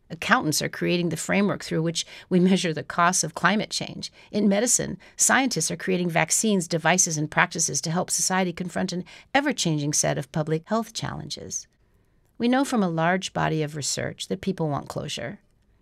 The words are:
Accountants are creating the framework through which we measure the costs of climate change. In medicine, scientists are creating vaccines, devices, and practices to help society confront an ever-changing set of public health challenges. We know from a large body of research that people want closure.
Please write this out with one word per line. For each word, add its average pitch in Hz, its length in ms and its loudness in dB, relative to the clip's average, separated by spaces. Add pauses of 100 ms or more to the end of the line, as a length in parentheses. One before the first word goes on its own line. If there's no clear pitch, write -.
(120)
Accountants 165 500 0
are 143 80 -2
creating 175 380 -2
the 165 100 -4
framework 180 460 0
through 165 180 -2
which 165 240 -2 (220)
we 185 120 4
measure 180 340 4
the 151 100 -6
costs - 400 2
of 160 100 -8
climate 196 360 0
change. - 420 -8 (180)
In 208 200 2
medicine, 202 480 2 (180)
scientists 226 560 2
are 170 60 -4
creating 180 320 0
vaccines, 165 580 2
devices, 165 500 2
and 151 140 -2
practices 165 500 2
to 160 100 -2
help 175 200 -2
society 185 400 0
confront 185 400 -4
an 180 140 -6 (280)
ever-changing 160 600 0
set 147 240 0
of 147 160 -6
public 160 340 -2
health 220 240 -2
challenges. - 760 -8 (720)
We 240 120 2
know 262 160 4
from 240 180 0
a 180 60 2
large 170 420 0
body 156 320 0
of 151 140 -6
research - 500 -6
that 190 140 -4
people 185 260 -2
want 139 220 -4
closure. - 500 -8 (420)